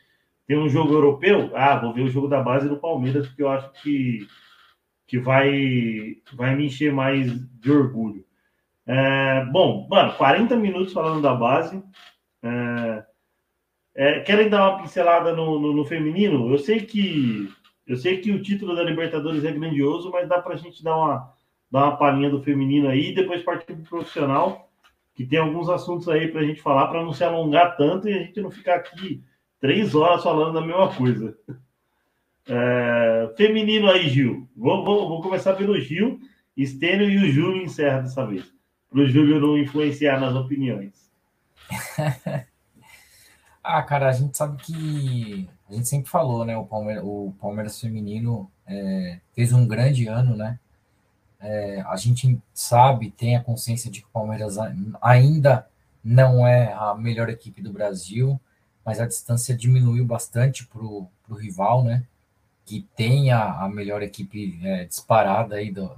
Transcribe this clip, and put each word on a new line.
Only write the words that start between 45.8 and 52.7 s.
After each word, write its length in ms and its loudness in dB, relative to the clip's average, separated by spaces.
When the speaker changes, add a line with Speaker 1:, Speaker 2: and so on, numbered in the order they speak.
Speaker 2:
sempre 220 -4
falou, 340 -2
né, 140 -4
o 80 -8
Palme-, 360 -8
o 380 -8
Palmeiras 400 -8
feminino, 720 -6
é, 520 -6
fez 180 2
um 140 6
grande 420 0
ano, 260 0
né? 240 -8
É, 480 -8
a 100 -6
gente 440 0
sabe, 560 4